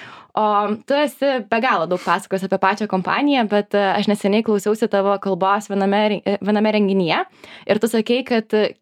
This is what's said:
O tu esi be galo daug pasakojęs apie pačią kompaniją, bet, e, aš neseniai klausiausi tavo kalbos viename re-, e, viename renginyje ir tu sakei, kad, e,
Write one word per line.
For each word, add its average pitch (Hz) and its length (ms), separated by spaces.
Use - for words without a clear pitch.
O 214 120
tu 277 80
esi 285 340
be 226 140
galo 214 240
daug 180 160
pasakojęs 190 460
apie 196 100
pačią 202 300
kompaniją, 233 600
bet, 208 280
e, 202 80
aš 196 160
neseniai 208 340
klausiausi 214 460
tavo 202 300
kalbos 196 500
viename 196 400
re-, 202 160
e, 202 160
viename 208 320
renginyje 196 480
ir 208 120
tu 233 80
sakei, 233 380
kad, 226 260
e, 214 300